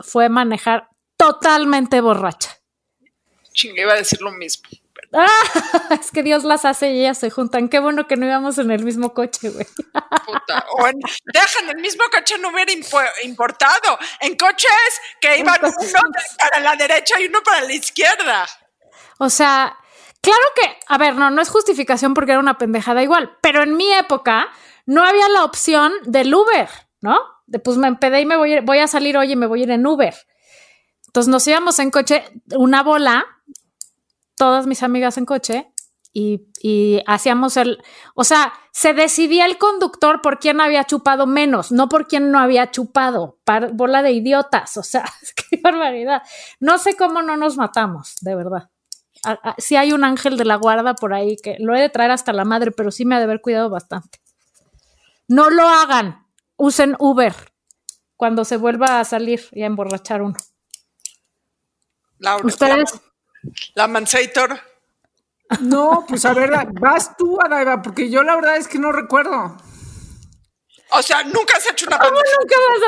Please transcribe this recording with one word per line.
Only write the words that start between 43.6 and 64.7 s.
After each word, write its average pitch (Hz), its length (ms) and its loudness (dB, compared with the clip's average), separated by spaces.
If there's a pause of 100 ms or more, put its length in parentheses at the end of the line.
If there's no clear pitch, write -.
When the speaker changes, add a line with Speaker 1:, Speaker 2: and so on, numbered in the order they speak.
Speaker 1:
bola 254 300 2
de 277 100 2
idiotas, 262 640 -2
o 185 40 -8
sea, - 220 -6
<laughs> - 180 -16
es - 120 -20
que - 240 -6
barbaridad. 277 640 -2 (360)
No 330 200 2
sé 392 180 -2
cómo 339 260 0
no 311 140 -6
nos 302 200 -2
matamos, 208 680 -6
de 190 120 -6
verdad. 180 360 -8 (520)
A, 220 100 -4
a, 220 260 -8
sí 285 180 -2
hay 294 160 2
un 285 100 0
ángel 262 360 -2
de 226 80 -2
la 214 100 2
guarda 226 380 0
por 208 200 -6
ahí 208 220 -4
que 208 240 -12
lo 226 160 -2
he 262 40 2
de 294 100 2
traer 240 200 0
hasta 247 220 -2
la 196 120 -2
madre, 226 280 -2
pero 208 180 -4
sí 247 140 -6
me 247 100 0
ha 247 40 2
de 226 60 0
haber 220 180 -4
cuidado 226 280 -2
bastante. 180 480 -12 (1120)
No 294 220 4
lo 330 180 4
hagan, 269 580 0 (300)
usen 277 420 0
Uber 254 360 2 (800)
cuando 226 300 -2
se 240 100 -4
vuelva 240 420 0
a 226 60 0
salir 233 480 -4
y 214 100 -10
a 214 40 -4
emborrachar 202 560 -6
uno. 202 140 -6 (1800)
Speaker 2:
Laura, 202 280 -4
Speaker 1:
¿Ustedes? 277 480 0
Speaker 2:
la, - 60 -20 (720)
la 214 140 0
Mansator. 247 720 -2 (1000)